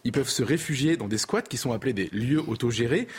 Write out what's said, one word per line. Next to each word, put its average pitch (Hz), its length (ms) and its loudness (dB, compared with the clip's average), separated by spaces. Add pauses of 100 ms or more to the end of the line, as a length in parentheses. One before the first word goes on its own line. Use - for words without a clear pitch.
ils 120 80 0
peuvent 131 180 0
se - 140 0
réfugier 151 540 2
dans 101 100 -4
des 110 100 0
squats 208 240 0
qui - 160 -6
sont 123 140 0
appelés 117 220 0
des 95 180 -2
lieux 131 360 2
autogérés, 117 600 0 (120)